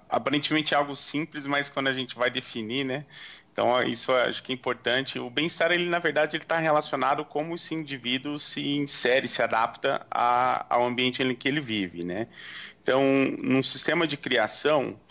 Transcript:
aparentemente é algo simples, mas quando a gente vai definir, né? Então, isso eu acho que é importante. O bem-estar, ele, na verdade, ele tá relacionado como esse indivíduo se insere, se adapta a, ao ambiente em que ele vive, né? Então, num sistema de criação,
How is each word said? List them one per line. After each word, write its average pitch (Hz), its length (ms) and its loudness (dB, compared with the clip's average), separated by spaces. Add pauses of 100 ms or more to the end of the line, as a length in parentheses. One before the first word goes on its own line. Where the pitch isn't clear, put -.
aparentemente 147 640 0
é 147 40 4
algo 143 180 0
simples, 147 520 -6
mas 143 220 0
quando 135 180 -2
a 135 60 2
gente 127 220 -6
vai 123 140 2
definir, 123 560 -4
né? 135 200 -4 (460)
Então, 117 320 2
isso 127 280 -2
eu 127 60 6
acho 120 240 2
que - 120 -6
é - 20 -2
importante. 127 640 -2
O 123 100 -8
bem-estar, 165 420 0
ele, 175 180 0
na 170 100 0
verdade, 156 380 0
ele - 80 -8
tá 165 120 0
relacionado 147 680 2
como 165 300 -6
esse 165 200 -6
indivíduo 135 640 -4
se 143 380 -2
insere, 131 500 2
se - 140 0
adapta 117 680 0
a, 123 600 2
ao 123 160 4
ambiente 123 360 0
em 127 140 0
que 139 120 -6
ele 143 120 0
vive, 95 460 -2
né? 104 220 -4 (540)
Então, 131 200 4 (400)
num 131 220 2
sistema 165 440 0
de 147 80 -2
criação, 120 840 0 (140)